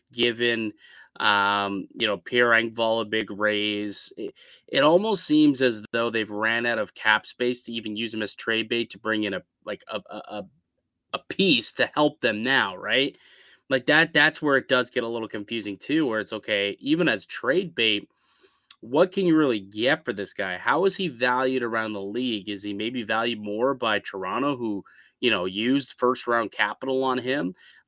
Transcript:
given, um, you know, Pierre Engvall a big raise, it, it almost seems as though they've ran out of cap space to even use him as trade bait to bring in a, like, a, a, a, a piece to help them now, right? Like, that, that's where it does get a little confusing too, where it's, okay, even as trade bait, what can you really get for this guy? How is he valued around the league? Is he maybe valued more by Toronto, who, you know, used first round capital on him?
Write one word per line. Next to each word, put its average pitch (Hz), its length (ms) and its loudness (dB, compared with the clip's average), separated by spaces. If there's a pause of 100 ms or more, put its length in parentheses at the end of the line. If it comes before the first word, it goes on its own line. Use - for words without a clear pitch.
(120)
given, 117 640 0 (420)
um, 101 800 2
you 113 120 -2
know, 101 120 0
Pierre 120 320 2
Engvall 113 500 2
a 107 60 -4
big 107 240 -4
raise, 104 880 -2
it, 107 160 -10 (340)
it - 120 0
almost 196 440 4
seems 147 380 4
as 110 200 2 (100)
though 117 180 0
they've 110 200 -2
ran 113 360 0
out 117 120 0
of 104 140 -4
cap 107 320 2
space 123 380 -4
to 120 100 -12
even 107 240 -8
use 110 160 -4
him 110 80 -6
as 104 140 -6
trade 113 340 -2
bait 120 220 -2
to 95 80 -16
bring 110 260 -2
in 101 80 -2
a, 90 100 -6 (220)
like, 104 240 -10
a, 104 220 -8
a, 107 60 -12
a, 101 320 -12 (640)
a - 40 -2 (120)
piece 160 420 2
to - 220 0
help 151 260 2
them 110 220 0
now, 117 340 2
right? 113 400 0 (540)
Like, 135 160 0
that, 160 260 4
that's 156 300 4
where 139 160 4
it - 100 -4
does 127 220 2
get 117 140 -2
a 117 40 -4
little 113 200 -6
confusing 104 500 -6
too, 151 280 0
where 110 140 0
it's, 101 140 -6
okay, 101 460 -2
even 160 280 2
as 107 160 0
trade 165 500 -2
bait, 107 360 0 (720)
what 156 300 2
can 196 140 0
you 160 100 4
really 131 240 4
get 110 440 -2
for 120 80 -4
this 98 220 -6
guy? 92 240 -6
How 143 260 0
is 190 120 0
he 185 120 -2
valued 127 540 0
around 113 300 -2
the 101 100 -6
league? 107 480 -4
Is 98 120 -6
he 104 120 -6
maybe 117 280 -4
valued 110 380 -2
more 110 340 -2
by 113 240 0
Toronto, 104 580 -4
who, 107 260 -4 (380)
you 120 100 2
know, 92 140 0
used 117 540 -2
first 123 280 0
round 117 240 0
capital 131 540 -2
on 127 140 0
him? 143 360 -2 (340)